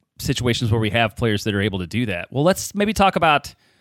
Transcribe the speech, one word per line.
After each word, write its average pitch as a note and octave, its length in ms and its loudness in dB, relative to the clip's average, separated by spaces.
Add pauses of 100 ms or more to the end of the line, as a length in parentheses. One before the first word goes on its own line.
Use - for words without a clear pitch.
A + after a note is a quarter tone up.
(200)
situations A#2+ 520 0
where A#2 80 2
we G#2+ 120 0
have A#2 240 0
players G#2+ 300 0
that G#2 100 0
are G2 60 0
able G2 180 -2
to F2+ 80 -6
do A#2 180 -4
that. F2+ 260 -8
Well, C3+ 120 -2
let's - 320 -2
maybe G#3 180 0
talk G3 220 2
about D#3 400 2 (260)